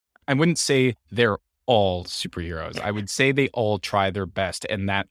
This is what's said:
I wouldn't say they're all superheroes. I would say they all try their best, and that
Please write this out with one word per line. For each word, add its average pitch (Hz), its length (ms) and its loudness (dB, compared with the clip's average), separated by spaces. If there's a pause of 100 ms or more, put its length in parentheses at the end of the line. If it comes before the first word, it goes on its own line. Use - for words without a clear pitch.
(280)
I 143 60 0
wouldn't 156 240 4
say 131 380 2 (160)
they're 107 260 2 (280)
all 95 400 2
superheroes. 85 720 -8
I 104 120 -4
would 104 180 -6
say 135 220 2
they 135 180 0
all 107 300 0
try 98 320 0
their 95 140 -4
best, 87 440 -4
and 98 200 -4
that 98 220 -2